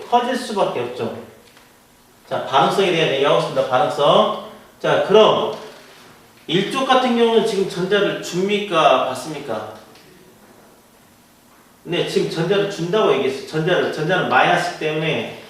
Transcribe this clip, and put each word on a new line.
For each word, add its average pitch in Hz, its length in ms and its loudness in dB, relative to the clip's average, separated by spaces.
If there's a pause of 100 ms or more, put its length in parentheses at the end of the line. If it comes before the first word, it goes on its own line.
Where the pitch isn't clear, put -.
커질 240 260 0
수밖에 202 440 -4
없죠. - 500 -8 (1000)
자, - 160 -6
반응성에 190 460 2
대한 160 240 0
얘기하고 147 240 2
있습니다. 131 300 -2
반응성. 180 800 2 (300)
자, 143 280 0
그럼 - 500 4 (880)
이쪽 202 400 -2
같은 254 320 2
경우는 226 300 4
지금 190 200 0
전자를 190 540 0
줍니까? 170 840 0
받습니까? 127 680 -8 (2000)
네, 160 240 -4
지금 185 220 0
전자를 180 400 0
준다고 180 440 0
얘기했어요. 131 340 -2
전자를, 160 440 0
전자는 165 380 -2
마이너스 147 480 2
때문에 156 720 -4